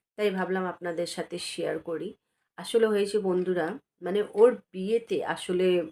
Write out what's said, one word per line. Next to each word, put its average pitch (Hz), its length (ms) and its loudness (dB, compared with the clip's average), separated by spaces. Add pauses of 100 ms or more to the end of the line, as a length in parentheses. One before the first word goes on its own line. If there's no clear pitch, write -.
(160)
তাই 208 140 2
ভাবলাম 185 340 -2
আপনাদের 175 420 -4
সাথে 175 320 -8
শেয়ার 160 400 -6
করি। 165 360 -8 (420)
আসলে 226 300 2
হয়েছে 208 320 2
বন্ধুরা, 180 600 0 (240)
মানে 190 200 0 (120)
ওর 220 220 8 (160)
বিয়েতে 202 520 -2
আসলে, 180 680 0